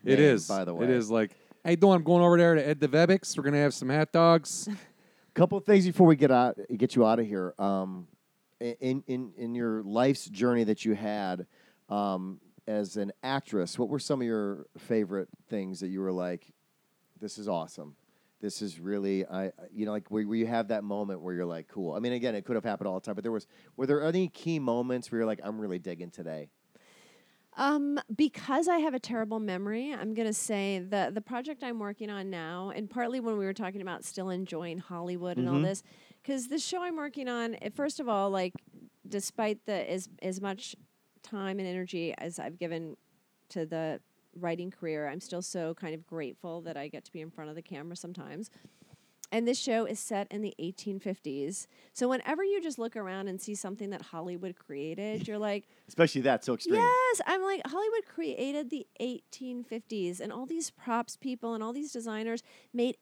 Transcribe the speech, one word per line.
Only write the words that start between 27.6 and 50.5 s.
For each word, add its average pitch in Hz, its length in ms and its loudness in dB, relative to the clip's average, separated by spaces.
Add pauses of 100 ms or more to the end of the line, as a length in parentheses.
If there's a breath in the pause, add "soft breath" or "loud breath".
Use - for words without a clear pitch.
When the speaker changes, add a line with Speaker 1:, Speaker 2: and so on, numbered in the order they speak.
Speaker 3:
because 302 540 0
I 349 120 4
have 302 140 0
a 254 60 -2
terrible 220 400 -4
memory, 214 540 -4
I'm 220 200 -6
gonna 220 200 -2
say 196 460 -2
the, 190 340 -2
the 208 80 -4
project 262 420 -10
I'm 240 160 -6
working 208 300 -8
on 196 200 -8
now, 180 460 -6
and 208 140 -8
partly 247 320 -4
when 226 160 -2
we 196 80 -2
were 190 80 -2
talking 196 280 -6
about 180 220 -8
still 190 260 -6
enjoying 175 480 -6
Hollywood 175 600 -6
and 123 100 0
all 135 80 0
Speaker 2:
Mm-hmm. 147 80 2
Speaker 3:
this, 196 180 -2 (440 soft breath)
'cause 262 240 -6
the 302 100 -2
show 359 240 -4
I'm 349 140 -6
working 285 320 -8
on, 233 320 -4
eh, - 120 -6
first 294 280 -4
of 247 80 -4
all, 202 200 2
like, 185 240 -2 (540)
despite 208 600 -4
the, 190 220 -4
as, 185 200 -6 (120)
as 185 200 -6
much 196 340 -8 (480)
time 196 360 -6
and 190 80 -6
energy 180 500 -6
as 170 220 -10
I've 165 200 -10
given 165 380 -8 (520)
to 165 160 -4
the 160 360 -4 (360)
writing 175 320 -6
career, 156 380 -6
I'm 147 140 -8
still 180 200 -10
so 165 340 -6
kind 160 200 -10
of 165 100 -16
grateful 165 580 -10
that 165 120 -10
I 147 140 -10
get - 160 -16
to - 80 -20
be 165 80 -12
in 160 80 -14
front 156 200 -14
of 156 60 -12
the 170 60 -12
camera 165 340 -12
sometimes. 175 540 -12 (840 soft breath)
And 233 160 0
this 247 120 0
show 226 260 0
is 214 140 -6
set 202 300 -4
in 208 140 -6
the 208 160 -6